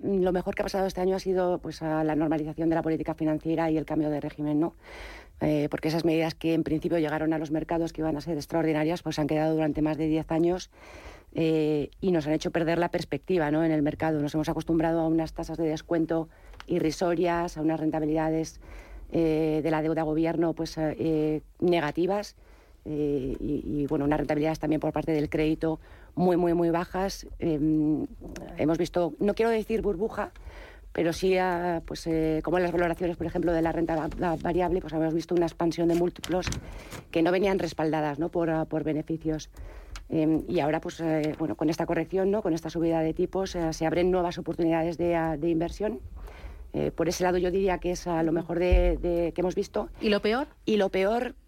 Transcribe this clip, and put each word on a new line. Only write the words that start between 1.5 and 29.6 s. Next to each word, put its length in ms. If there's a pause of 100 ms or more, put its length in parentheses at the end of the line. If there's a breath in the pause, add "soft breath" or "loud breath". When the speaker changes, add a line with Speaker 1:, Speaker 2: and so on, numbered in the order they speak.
Speaker 1:
pues, 240
a 220
la 120
normalización 520
de 80
la 60
política 320
financiera 560
y 60
el 80
cambio 260
de 100
régimen, 400
¿no? 140 (640 loud breath)
Eh, 300
porque 160
esas 180
medidas 300
que 200
en 100
principio 340
llegaron 340
a 60
los 140
mercados 400
que 80
iban 160
a 40
ser 160
extraordinarias, 680
pues 160
han 80
quedado 260
durante 280
más 140
de 120
diez 240
años, 360 (640 loud breath)
eh, 580 (100)
y 100
nos 160
han 60
hecho 180
perder 280
la 120
perspectiva, 640
¿no? 120
en 60
el 120
mercado. 380
Nos 140
hemos 140
acostumbrado 500
a 80
unas 280
tasas 220
de 120
descuento 600 (380 loud breath)
irrisorias, 880
a 60
unas 160
rentabilidades, 840 (520 loud breath)
eh, 500
de 80
la 100
deuda 220
gobierno, 520
pues, 220
eh, 680 (180)
negativas, 760 (500 soft breath)
eh, 540
y, 260
y, 220
bueno, 200
unas 120
rentabilidades 400
también 220
por 120
parte 200
del 180
crédito 480 (380 loud breath)
muy, 200
muy, 180
muy 160
bajas. 580 (100)
Em, 680 (480)
hemos 200
visto, 440
no 140
quiero 180
decir 300